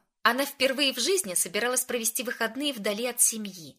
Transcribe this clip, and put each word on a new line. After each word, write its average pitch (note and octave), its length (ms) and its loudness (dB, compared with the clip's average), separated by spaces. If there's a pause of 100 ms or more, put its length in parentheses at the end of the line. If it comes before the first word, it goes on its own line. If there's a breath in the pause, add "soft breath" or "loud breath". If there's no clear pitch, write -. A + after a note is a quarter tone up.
(220)
Она B3 220 4
впервые C4+ 480 2
в - 60 -6
жизни B3+ 340 0
собиралась G#3+ 520 0
провести A3+ 380 -2
выходные B3 520 -2
вдали G#3+ 320 -2
от A#3+ 160 0
семьи, F#3 560 -2